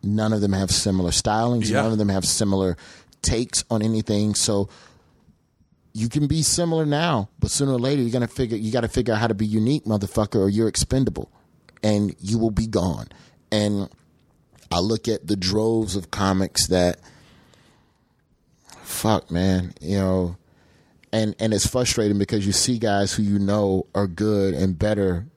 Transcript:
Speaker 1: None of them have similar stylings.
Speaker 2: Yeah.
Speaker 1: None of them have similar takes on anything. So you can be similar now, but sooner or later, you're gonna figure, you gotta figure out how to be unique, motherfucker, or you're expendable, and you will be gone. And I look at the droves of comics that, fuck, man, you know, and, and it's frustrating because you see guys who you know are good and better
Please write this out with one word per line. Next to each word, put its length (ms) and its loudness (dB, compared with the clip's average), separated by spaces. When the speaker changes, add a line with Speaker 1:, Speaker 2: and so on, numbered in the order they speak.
Speaker 1:
None 300 0
of 80 0
them 120 2
have 180 0
similar 400 0
stylings. 580 0
Speaker 2:
Yeah. 140 0
Speaker 1:
None 80 0
of 80 0
them 100 2
have 160 0
similar 520 0
takes 480 -2
on 140 0
anything. 500 0
So 360 0
you 160 -2
can 160 0
be 160 0
similar 440 0
now, 440 0
but 120 0
sooner 220 0
or 60 0
later, 220 0
you're 100 0
gonna 160 0
figure, 300 -2
you 140 -4
gotta 160 0
figure 260 0
out 60 2
how 80 2
to 80 0
be 100 -2
unique, 400 0
motherfucker, 560 0
or 80 4
you're 180 2
expendable, 640 -2
and 380 2
you 180 -2
will 140 2
be 160 -2
gone. 400 -2
And 380 0
I 80 2
look 280 0
at 200 -2
the 100 0
droves 580 0
of 160 -6
comics 560 0
that, 320 2
fuck, 480 -2
man, 500 0
you 160 -4
know, 400 -2
and, 280 -2
and 140 0
it's 140 0
frustrating 500 0
because 280 0
you 60 0
see 280 0
guys 340 0
who 100 -2
you 160 2
know 540 2
are 140 0
good 460 0
and 240 0
better 600 0